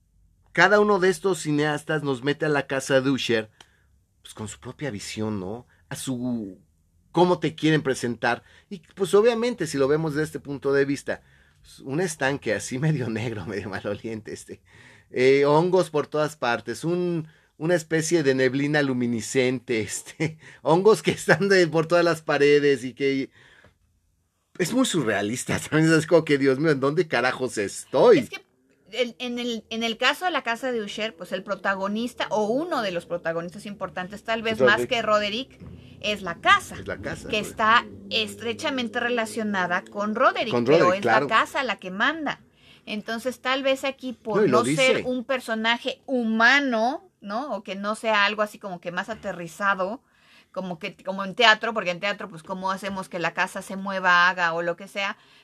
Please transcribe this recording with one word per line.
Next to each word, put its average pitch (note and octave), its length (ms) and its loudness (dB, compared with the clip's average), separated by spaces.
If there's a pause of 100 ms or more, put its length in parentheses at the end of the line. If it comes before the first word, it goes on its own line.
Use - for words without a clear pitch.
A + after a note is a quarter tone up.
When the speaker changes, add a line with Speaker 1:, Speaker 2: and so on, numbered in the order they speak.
(540)
Speaker 1:
cada F#3+ 260 4
uno G#3 200 2
de F#3 100 2
estos F3+ 300 -2
cineastas D3+ 640 -2
nos C3 200 -4
mete C#3+ 220 -2
a D3+ 40 0
la C#3 180 0
casa C3+ 340 0
de C3 80 0
Usher, A2+ 400 0 (720)
pues, - 120 -20
con G#2+ 160 -10
su - 100 -16
propia B2+ 320 -10
visión, G#2+ 480 -6
¿no? G#2+ 260 -10 (240)
A - 60 -10
su, A#2+ 640 -6 (520)
cómo F3 280 4
te D#3 160 -2
quieren D#3 260 2
presentar. A#2+ 600 -2 (260)
Y, G3 100 -12 (140)
pues, F#3 220 -2
obviamente, A#3 520 2
si C#3 100 -4
lo C3+ 100 4
vemos D3+ 260 0
desde D3+ 120 -2
este - 140 -8
punto C#3 340 -4
de C#3 120 4
vista, C3+ 380 -4 (380)
pues, - 180 -20
un C#3+ 220 -4
estanque C#3 520 -2
así A2 260 -4
<laughs> - 0 -
medio C#3+ 300 0
negro, A2 380 -4
medio G2+ 220 -6
maloliente, G#2 600 -8
este, - 300 -16 (480)
eh, C3+ 360 4
hongos E3 440 4
por C#3+ 180 -2
todas D3+ 300 -2
partes, A#2 480 -2
un, E3+ 420 -2 (300)
una F3 180 2
especie D#3+ 480 0
de C3 120 4
neblina C#3 480 2
luminiscente, B2 960 0
<laughs> - 0 -
este, - 560 -6 (240)
hongos F#3 400 6
que - 100 0
están G3 380 2
de, F#3 180 6
por D#3+ 200 0
todas E3+ 180 4
las D#3+ 160 0
paredes C#3+ 640 4
y B2 80 -10
que C3+ 360 -2 (1300)
es F3 160 -2
muy B3+ 120 2
surrealista, G#2+ 720 -2
<laughs> - 0 -
¿sabes? D#3 300 2
Es D#3 180 4
como D#3+ 180 6
que, D3 120 4
Dios C3+ 220 4
mío, D#3+ 120 2
¿en C#3 80 0
dónde D#3 280 0
carajos B2+ 500 0
estoy? C#3 600 4
Speaker 2:
Es A2 100 -2
que F#4+ 160 -14 (460)
el, A#3 280 -4
en A#3+ 200 -6
el, A#3 300 -6
en A3+ 140 -4
el A3+ 140 -2
caso C#4+ 280 -2
de F4+ 60 -2
la C4+ 120 -2
casa A#3 280 -4
de A3+ 100 -4
Usher, G#3+ 340 -8
pues, - 160 -16
el G3+ 120 -6
protagonista G3+ 840 -4
o G#3+ 180 0
uno C#4+ 340 -2
de G3+ 100 -2
los E3+ 140 -6
protagonistas F3 600 -6
importantes, F#3+ 580 -10
tal A3+ 200 -4
vez A3+ 160 -2
Speaker 1:
Roderick. G3+ 200 6
Speaker 2:
más - 80 -2
que A#3 140 0
Roderick, G#3+ 580 0 (420)
es G#3 200 -4
la E3+ 140 -8
casa, F#4 400 4
Speaker 1:
Es F#3+ 120 -12
la F#3+ 100 -4
casa, - 320 -10
Speaker 2:
que G#3+ 80 -2
Speaker 1:
Roderick. G#3+ 140 -4
Speaker 2:
está A3+ 340 4 (240)
estrechamente A3+ 880 -6
relacionada G#3+ 840 -2
con G#3 320 -6
Roderick, C4+ 360 2
Speaker 1:
Con A#2+ 140 0
Speaker 2:
pero D3+ 140 6
Speaker 1:
Roderick, F3 200 4
Speaker 2:
es - 40 -10
Speaker 1:
claro. A#2 240 4
Speaker 2:
la A3 80 0
casa C4+ 280 0
la G#3 160 -4
que F#3 120 -12
manda. C4 500 -2 (440)
Entonces, A3+ 540 -6
tal C4+ 240 -2
vez C4+ 220 0
aquí, C4 280 -6
por G#3+ 280 -4
Speaker 1:
No, G#3 40 4
y D#3+ 40 4
lo B2 100 4
Speaker 2:
no - 60 2
ser B3 320 2
Speaker 1:
dice. G#2+ 100 -4
Speaker 2:
un B3+ 160 -4
personaje A#3+ 840 -2
humano, B3 1040 2 (120)
¿no? A3+ 340 -8
O G3 80 -10
que F#3+ 120 -8
no G3+ 200 -4
sea G#3+ 300 2
algo G#3+ 160 0
así G#3 180 -4
como F3+ 220 -12
que F3 100 -8
más F#3 180 -6
aterrizado, G3 920 -4 (500)
como F3+ 280 -8
que, G3 180 -10
como F#3+ 260 -6
en F#3+ 120 -8
teatro, A3+ 400 4
porque F3+ 160 -2
en E3+ 80 -8
teatro, G3+ 280 -6
pues, E3 140 -18
¿cómo F#3+ 300 -6
hacemos G3 360 -8
que F3+ 120 -8
la E3 160 -2
casa F#3 260 -4
se G3 160 -12
mueva, F#3 500 2
haga F3+ 260 0
o E3+ 100 -4
lo E3+ 120 -2
que G3 120 -16
sea? G3+ 280 -6 (280)